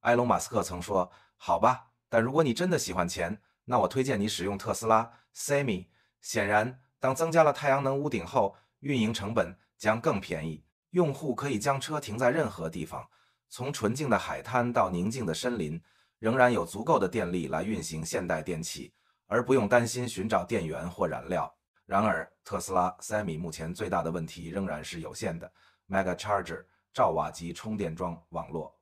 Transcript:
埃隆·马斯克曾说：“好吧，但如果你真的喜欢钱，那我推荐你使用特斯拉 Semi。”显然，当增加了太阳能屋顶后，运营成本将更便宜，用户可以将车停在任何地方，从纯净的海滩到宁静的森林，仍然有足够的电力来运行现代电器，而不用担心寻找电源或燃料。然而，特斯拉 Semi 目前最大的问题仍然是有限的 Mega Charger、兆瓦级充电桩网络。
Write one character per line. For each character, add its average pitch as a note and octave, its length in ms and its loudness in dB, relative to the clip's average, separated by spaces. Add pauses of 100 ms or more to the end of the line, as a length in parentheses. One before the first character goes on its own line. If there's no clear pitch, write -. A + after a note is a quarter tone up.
埃 A#2+ 140 4
隆· B2 140 4
马 F#2+ 80 6
斯 - 100 -4
克 G#2+ 140 0
曾 F2 180 -6
说 F2+ 320 0 (240)
：“好 - 240 0
吧， A2 280 4 (200)
但 A2+ 140 4
如 B2 100 2
果 D3+ 100 4
你 C3+ 120 4
真 F3 160 0
的 E3 100 4
喜 - 140 -4
欢 F2+ 160 0
钱， F#2 280 -4 (280)
那 B2 140 2
我 - 80 4
推 C3 140 0
荐 C3 160 0
你 G2+ 80 0
使 G#2+ 200 -2
用 G2+ 120 -2
特 G2+ 160 -4
斯 A2 140 -4
拉 A2+ 240 6 (240)
Semi。” C3 520 0 (340)
显 G2+ 260 -2
然， G#2+ 320 2 (180)
当 C3 160 0
增 E3 160 0
加 D#3+ 140 8
了 D3 80 8
太 C#3+ 160 -2
阳 C3+ 160 2
能 C3+ 160 0
屋 D3 100 -2
顶 A#2+ 160 -2
后， A2+ 300 2 (240)
运 C#3 180 -2
营 A2+ 160 2
成 G2+ 200 -4
本 F#2+ 200 0 (240)
将 G#2+ 220 2
更 A#2 220 0
便 D#2+ 260 -4
宜， D#2+ 160 -8 (280)
用 E3 220 2
户 C3 220 -4
可 C#3+ 140 -4
以 G#2+ 100 0
将 C3+ 220 0
车 D#3 180 -4
停 A2 180 -8
在 B2 140 4
任 D3+ 180 0
何 E2 200 -6
地 - 160 -6
方， - 200 -12 (440)
从 C3+ 240 -6
纯 A2 200 0
净 C#3+ 160 -4
的 G#2 80 4
海 - 240 -4
滩 A#2+ 300 0
到 A#2 180 2
宁 F#2 220 0
静 B2 140 -4
的 E2 80 -2
森 A#2+ 240 -2
林， D#2+ 240 -4 (380)
仍 A#2 180 2
然 B2 160 8
有 A2 100 0
足 - 180 -8
够 D3 160 4
的 F#2+ 120 2
电 F2+ 200 -2
力 F2 180 -2
来 D#2 160 -2
运 F#2+ 200 -4
行 D#2+ 220 -8
现 - 200 -4
代 F2 160 -2
电 E2 220 -6
器， - 300 -10 (320)
而 A#2 180 2
不 B2+ 100 4
用 A2+ 140 4
担 A#2+ 180 6
心 B2 220 -4
寻 G#2+ 220 -4
找 G#2 160 2
电 G2 200 -2
源 D#2+ 240 -6
或 F2+ 160 -2
燃 - 220 -4
料。 D#2+ 260 -2 (320)
然 G2 160 2
而， G2 300 0 (140)
特 F#2+ 160 -6
斯 - 100 -8
拉 F2+ 300 2
Semi G#2 360 -2
目 E2+ 140 -6
前 E2 220 -8
最 F#2+ 160 -6
大 F2+ 120 0
的 E2 80 -2
问 E2 160 -4
题 E2 240 -12
仍 F#2+ 160 -4
然 D#2 160 -6
是 E2+ 200 -10
有 - 120 -10
限 F2+ 240 -6
的 F2 140 -14 (380)
Mega F#2+ 260 0
Charger、 F2+ 480 -4 (300)
兆 - 160 4
瓦 D#2+ 200 0
级 E2+ 220 -10
充 G#2+ 240 -8
电 F#2 180 -4
桩 E2+ 360 -6
网 E2 200 -8
络。 D#2 320 -8